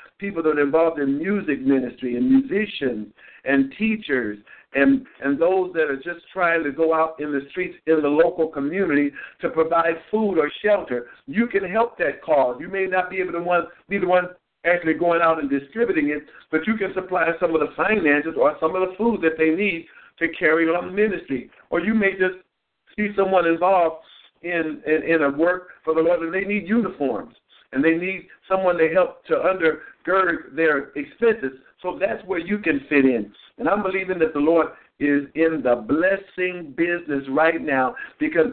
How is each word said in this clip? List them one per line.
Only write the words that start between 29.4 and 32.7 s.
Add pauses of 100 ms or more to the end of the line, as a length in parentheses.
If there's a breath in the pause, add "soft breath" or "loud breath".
their
expenses. (220 soft breath)
So
that's
where
you
can (100)